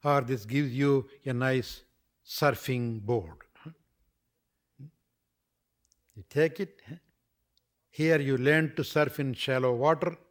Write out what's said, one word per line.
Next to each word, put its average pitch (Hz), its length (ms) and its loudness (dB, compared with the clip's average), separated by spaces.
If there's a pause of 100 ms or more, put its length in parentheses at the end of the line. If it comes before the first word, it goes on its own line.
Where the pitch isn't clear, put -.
Or 143 160 4
this 120 240 -4
gives 131 280 -2
you 139 340 2 (180)
a 131 80 -4
nice 127 500 -2 (440)
surfing 120 760 -2
board. 101 360 -4 (1400)
You - 1500 -20
take 156 320 0
it. - 200 -8 (1080)
Here 156 300 2
you 135 180 0
learn 147 380 2
to 156 60 -2
surf 147 380 0
in 135 140 -2
shallow 127 400 0
water. 151 420 2 (140)